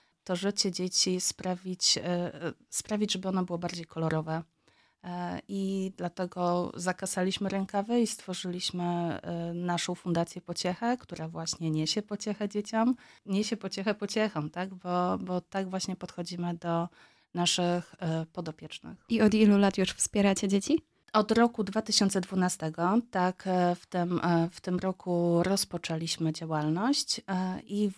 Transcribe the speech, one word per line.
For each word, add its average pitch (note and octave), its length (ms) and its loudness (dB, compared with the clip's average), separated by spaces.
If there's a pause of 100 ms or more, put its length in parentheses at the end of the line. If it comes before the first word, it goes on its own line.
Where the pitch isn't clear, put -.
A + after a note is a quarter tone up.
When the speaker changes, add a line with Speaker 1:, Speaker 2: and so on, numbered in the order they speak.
(240)
Speaker 1:
to F3+ 120 -2
życie G3 360 0
dzieci F3+ 500 0
sprawić, F#3 760 -2
e, - 60 -6
e, F3 500 -2 (160)
sprawić, G#3 440 -2
żeby F#3+ 140 -4
ono F#3+ 160 0
było F3 140 -2
bardziej E3+ 280 -6
kolorowe. D#3+ 580 -2 (600)
E, F3+ 440 -6
i G3 500 -2
dlatego F3+ 800 -2
zakasaliśmy F#3 720 -2
rękawy G3+ 520 0
i A3+ 60 4
stworzyliśmy, F3+ 760 -6
e, E3+ 680 -2
naszą F3 420 -2
Fundację E3+ 460 -2
Pociechę, F#3 560 -2
która D#3+ 300 -10
właśnie E3 440 -4
niesie D#3 300 0
pociechę G#3 480 -4
dzieciom. A3 460 0 (300)
Niesie G3+ 320 0
pociechę G3+ 380 -2
pociechom, G#3 540 -2
tak? F#3+ 260 -6
Bo, F3+ 420 0
bo F#3 240 -2
tak F#3+ 280 -4
właśnie F#3 260 -4
podchodzimy F3 580 -6
do E3+ 360 0 (440)
naszych, F3 680 0
e, D#3+ 260 -2
podopiecznych. - 840 -12
Speaker 2:
I A3+ 120 2
od G#3+ 120 8
ilu G#3 240 8
lat G3 200 6
już F#3+ 160 2
wspieracie G3+ 540 2
dzieci? G3+ 380 2 (280)
Speaker 1:
Od G#3+ 180 4
roku A3+ 320 4
dwa G3 180 -2
tysiące G3 400 2
dwunastego, F3+ 800 0 (120)
tak, F#3 360 0
e, F3+ 280 4
w - 100 -20
tym, F3 380 0
e, E3+ 280 4
w - 100 -18
tym F3+ 180 -2
roku F3 640 2
rozpoczęliśmy E3 920 -2
działalność, D#3+ 920 0
e, F#3 320 -2
i G3+ 380 0